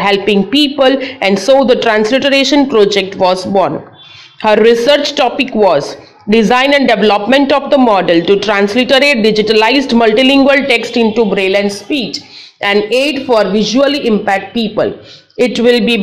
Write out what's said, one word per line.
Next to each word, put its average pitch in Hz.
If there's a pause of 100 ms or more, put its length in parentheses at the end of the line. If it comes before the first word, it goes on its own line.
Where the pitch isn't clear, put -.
helping 202 (140)
people, 269 (300)
and 196
so 269
the 247
transliteration 262
project 196 (100)
was 185 (140)
born. 160 (640)
Her 214
research 240
topic 254
was 202 (400)
design 247
and 269
development 214
of 277
the 285
model 185
to 202 (120)
transliterate 240
digitalized 220
multilingual 269
text 233
into 226
Braille 190
and 202
speech, 202 (520)
an 208 (200)
aid 277
for 220 (140)
visually 277
impaired 196
people. 202 (380)
It -
will 240
be 233